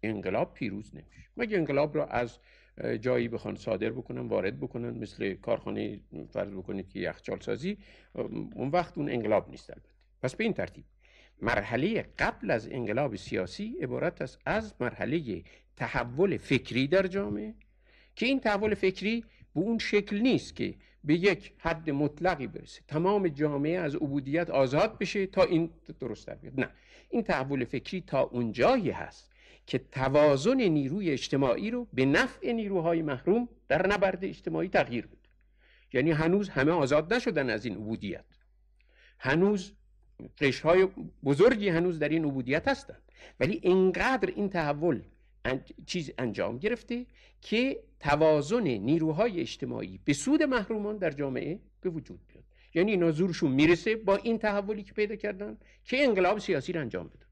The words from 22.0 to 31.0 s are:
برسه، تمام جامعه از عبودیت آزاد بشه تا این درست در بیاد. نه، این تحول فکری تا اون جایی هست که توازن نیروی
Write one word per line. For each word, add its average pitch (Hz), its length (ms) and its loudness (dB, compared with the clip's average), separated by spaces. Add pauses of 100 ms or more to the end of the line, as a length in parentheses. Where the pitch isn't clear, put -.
برسه، - 400 -14
تمام 185 400 2
جامعه 147 520 0
از 151 160 -4
عبودیت 143 540 -2
آزاد 143 480 2
بشه 196 300 -2
تا 190 160 4
این 165 260 2 (300)
درست 113 280 -8
در - 80 -12
بیاد. 131 240 -8
نه، 123 100 0 (400)
این 233 140 -2
تحول 135 420 0
فکری 165 360 -6
تا 135 200 0
اون 120 300 -2
جایی 175 380 4
هست - 420 -10 (360)
که 127 140 -2 (100)
توازن 147 680 4
نیروی 160 500 2